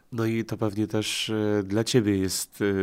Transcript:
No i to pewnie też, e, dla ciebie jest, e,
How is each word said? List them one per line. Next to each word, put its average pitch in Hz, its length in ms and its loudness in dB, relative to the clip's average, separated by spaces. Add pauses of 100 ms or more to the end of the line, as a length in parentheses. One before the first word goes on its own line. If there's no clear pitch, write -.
(120)
No 113 120 -2
i 113 200 0
to 107 120 -6
pewnie 107 300 0
też, - 440 -4
e, 107 320 2
dla 101 220 -2
ciebie 104 340 4
jest, - 440 -4
e, - 20 4 (180)